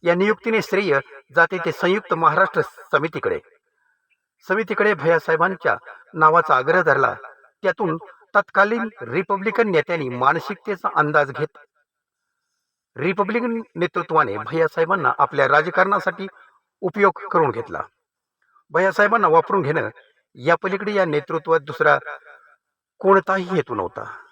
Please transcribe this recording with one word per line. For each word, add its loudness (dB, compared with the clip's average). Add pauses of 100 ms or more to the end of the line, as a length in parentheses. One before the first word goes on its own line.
या 2
नियुक्तीने 0
श्रेय 0 (360)
जाते 2
ते -6
संयुक्त -2
महाराष्ट्र 0 (300)
समितीकडे. -2 (1080)
समितीकडे 0
भैयासाहेबांच्या 0 (380)
नावाचा 4
आग्रह 0
धरला. 2 (500)
त्यातून -2 (380)
तत्कालीन 0 (120)
रिपब्लिकन -2
नेत्यांनी -2
मानसिकतेचा -2
अंदाज 0
घेत -8 (1400)
रिपब्लिकन 0 (140)
नेतृत्वाने 0
भैयासाहेबांना 0
आपल्या 2
राजकारणासाठी 0 (540)
उपयोग 0 (120)
करून 2
घेतला. -8 (920)
भैयासाहेबांना 2
वापरून 4
घेणं -2 (460)
या 0
पलीकडे -6
या 2
नेतृत्वात -2
दुसरा 0 (1000)
कोणताही 2
हेतू -4
नव्हता. -8 (280)